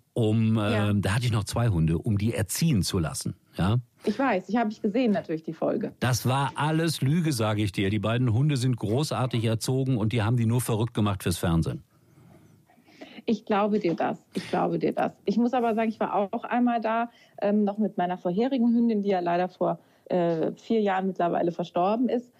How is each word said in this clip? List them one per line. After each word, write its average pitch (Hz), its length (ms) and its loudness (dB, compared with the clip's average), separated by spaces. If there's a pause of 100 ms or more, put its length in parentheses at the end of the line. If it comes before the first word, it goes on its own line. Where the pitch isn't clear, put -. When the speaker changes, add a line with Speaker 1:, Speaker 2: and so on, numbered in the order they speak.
(120)
Speaker 1:
um, 113 440 2
äh, 104 160 0
Speaker 2:
Ja. 104 200 2
Speaker 1:
da 98 200 0
hatte 123 120 0
ich 117 60 0
noch 101 120 0
zwei 117 260 0
Hunde, 80 300 2
um 104 180 0
die 107 160 0
erziehen 113 480 0
zu - 160 -2
lassen, - 380 -4 (240)
ja. 95 160 2 (280)
Speaker 2:
Ich 208 140 -2
weiß, 233 320 0
ich 226 80 0
habe 220 140 0
ich - 100 -12
gesehen 226 300 2
natürlich 160 320 -2
die 160 100 -8
Folge. - 460 -2
Speaker 1:
Das 123 260 -2
war 135 300 0
alles 156 460 0
Lüge, 156 320 2
sage 107 280 0
ich 104 100 0
dir. 98 200 0
Die 107 80 0
beiden 113 340 0
Hunde 143 240 2
sind 123 200 0
großartig 120 680 -2
erzogen 131 520 0
und 104 140 0
die 113 120 0
haben 120 140 2
die 117 100 2
nur 123 140 2
verrückt 117 340 -2
gemacht 104 260 0
fürs 92 160 -2
Fernsehen. 82 460 0 (1400)
Speaker 2:
Ich - 180 0
glaube 208 340 2
dir 165 140 0
das, - 400 -4
ich - 160 -8
glaube 175 300 0
dir 156 140 0
das. 160 200 -2 (120)
Ich 202 120 -2
muss 240 160 2
aber 233 220 0
sagen, 226 140 0
ich 214 100 -6
war - 160 -2
auch 202 280 -2
einmal 240 380 0
da, 226 300 -2 (300)
ähm, 208 220 2
noch 202 140 -2
mit 208 180 -2
meiner 180 220 -2
vorherigen 233 560 0
Hündin, 233 300 2
die 202 60 0
ja 185 100 2
leider 175 280 0
vor, 175 320 -4 (260)
äh, 170 480 0
vier 226 280 -2
Jahren 190 240 0
mittlerweile 175 460 -2
verstorben 190 580 -2
ist. 240 300 -4